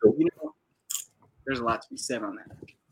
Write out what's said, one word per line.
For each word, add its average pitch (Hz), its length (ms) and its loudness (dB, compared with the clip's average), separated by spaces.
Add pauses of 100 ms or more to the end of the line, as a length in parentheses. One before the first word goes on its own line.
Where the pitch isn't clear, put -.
you - 320 6
know, 311 180 -10 (920)
there's 135 140 -2
a 117 40 -4
lot 113 180 0
to - 80 -20
be - 60 -12
said - 260 -4
on 98 140 -8
that. - 380 -18 (180)